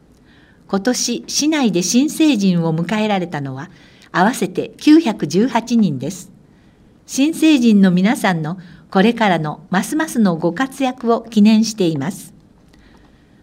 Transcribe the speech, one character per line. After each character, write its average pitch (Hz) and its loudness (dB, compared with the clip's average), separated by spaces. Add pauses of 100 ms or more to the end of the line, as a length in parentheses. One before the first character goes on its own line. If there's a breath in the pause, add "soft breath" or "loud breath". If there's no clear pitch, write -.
(680 soft breath)
今 196 -2
年、 240 -4
市 285 -4
内 285 0
で 175 0
新 262 0
成 302 0
人 180 0
を 160 -2
迎 180 -4
え 214 -2
ら 196 0
れ 175 -6
た 151 -8
の 135 -10
は、 139 -14 (420 soft breath)
合 170 2
わ 240 2
せ - -4
て - -8
九 302 6
百 214 -4
十 185 0
八 240 -2
人 165 0
で 135 -8
す。 - -18 (760 soft breath)
新 302 0
成 311 4
人 220 4
の 190 6
皆 190 2
さ 196 0
ん 165 -4
の 160 -8 (320 loud breath)
こ 190 2
れ 233 4
か 226 0
ら 170 2
の 151 -8
ま 180 0
す - -6
ま 311 -2
す 262 -6
の 185 2
ご 165 -2
活 269 -6
躍 254 -2
を 226 -2
記 - 0
念 220 6
し 226 -6
て 180 0
い 160 -2
ま 139 -6
す。 - -16 (1080 soft breath)